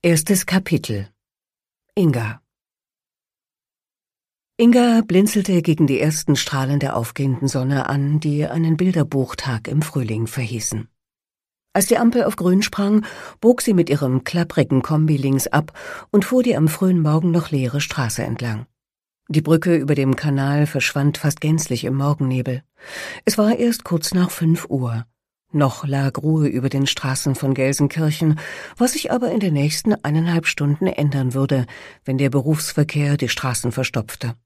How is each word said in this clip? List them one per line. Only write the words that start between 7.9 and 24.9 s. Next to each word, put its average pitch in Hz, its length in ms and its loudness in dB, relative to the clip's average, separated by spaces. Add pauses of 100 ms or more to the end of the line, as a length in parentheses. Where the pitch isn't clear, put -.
die 147 240 0
einen 160 320 0
Bilderbuchtag 135 920 -2
im 147 140 0
Frühling 113 440 -4
verhießen. 113 600 -6 (880)
Als 196 140 2
die 233 100 2
Ampel 233 260 2
auf - 140 -2
Grün 180 240 4
sprang, 208 440 0 (360)
bog 247 200 4
sie 226 120 0
mit 175 160 2
ihrem 131 340 0
klapprigen 160 580 0
Kombi 156 360 2
links 135 300 0
ab 156 300 -2 (340)
und 202 120 4
fuhr 254 200 2
die 233 120 2
am 151 140 4
frühen 185 320 0
Morgen 160 300 2
noch 165 200 0
leere 135 300 -2
Straße 120 420 -4
entlang. 117 440 -6 (600)
Die 151 140 0
Brücke 165 340 2
über 147 200 0
dem 135 200 2
Kanal 143 500 0
verschwand 147 520 -2
fast - 240 -4
gänzlich 156 420 -2
im 127 120 -2
Morgennebel. 131 680 -2 (640)
Es - 120 0
war 220 200 4
erst 233 260 0
kurz 165 300 -4
nach 180 180 2
fünf 165 380 0
Uhr. 117 360 -2 (460)